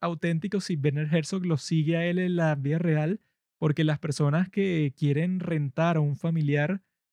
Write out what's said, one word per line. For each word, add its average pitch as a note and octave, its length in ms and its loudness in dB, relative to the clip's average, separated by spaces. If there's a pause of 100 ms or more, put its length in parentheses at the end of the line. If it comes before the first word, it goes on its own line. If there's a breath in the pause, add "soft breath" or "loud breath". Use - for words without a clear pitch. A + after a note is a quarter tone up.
auténtico E3+ 600 -2
si F#3 160 -4
Werner D3 380 0
Herzog F3+ 320 -2
lo E3 120 2
sigue D#3+ 380 0
a E3+ 100 -2
él F3 120 0
en F3+ 180 0
la D#3+ 180 2
vida C#3+ 240 -2
real, E3 420 0 (380)
porque D#3 260 2
las D3+ 140 2
personas D#3 520 0
que E3+ 460 0
quieren D#3+ 440 0
rentar E3 560 0
a D#3 40 2
un D3 160 0
familiar, D#3 680 0 (300)